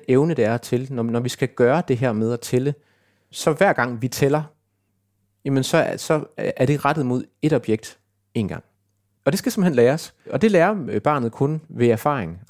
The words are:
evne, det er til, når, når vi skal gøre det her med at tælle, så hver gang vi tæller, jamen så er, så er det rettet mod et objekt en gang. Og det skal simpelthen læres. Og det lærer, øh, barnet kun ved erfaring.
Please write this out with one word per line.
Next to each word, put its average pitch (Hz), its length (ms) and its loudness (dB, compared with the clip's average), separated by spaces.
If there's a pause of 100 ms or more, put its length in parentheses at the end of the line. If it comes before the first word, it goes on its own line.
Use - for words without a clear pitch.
evne, 143 260 4
det 123 120 2
er 117 120 0
til, 127 360 -4
når, 120 100 -2
når 117 160 -2
vi 123 100 -2
skal - 180 -2
gøre 131 400 2
det 127 100 0
her 123 160 0
med 110 200 -2
at 117 60 -4
tælle, 131 340 -2 (580)
så - 220 0
hver 190 200 4
gang 120 280 -2
vi 127 60 0
tæller, 147 360 0 (1040)
jamen 135 180 0
så 165 140 0
er, - 200 0
så 156 260 -2 (140)
er - 280 -2
det 143 200 0
rettet 147 200 0
mod 123 180 -2 (180)
et 151 120 0
objekt - 460 -2 (340)
en 110 140 -2
gang. 82 160 -10 (640)
Og 139 60 2
det 190 80 -2
skal 247 120 -4
simpelthen 180 240 0
læres. 123 380 2 (180)
Og - 100 -4
det 220 100 4
lærer, 190 240 4 (140)
øh, 104 120 -4
barnet 151 300 0
kun 151 380 -2
ved 120 180 2
erfaring. 110 520 0 (100)